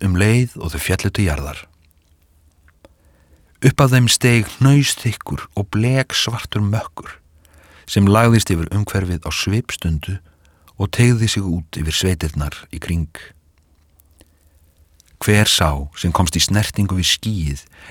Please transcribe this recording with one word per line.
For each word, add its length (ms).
um 140
leið 400
og 160
þau 80
féllu 320
til 140
jarðar. 340
Upp 240
af 80
þeim 160
steig 400
hnausþykkur 920
og 160
bleksvartur 880
mökkur 540
sem 180
lagðist 480
yfir 200
umhverfið 520
á 80
svipstundu 840
og 160
teygði 380
sig 100
út 380
yfir 160
sveitirnar 580
í 80
kring. 320
Hver 320
sá 200
sem 160
komst 240
í 40
snertingu 580
við 100
skýið 540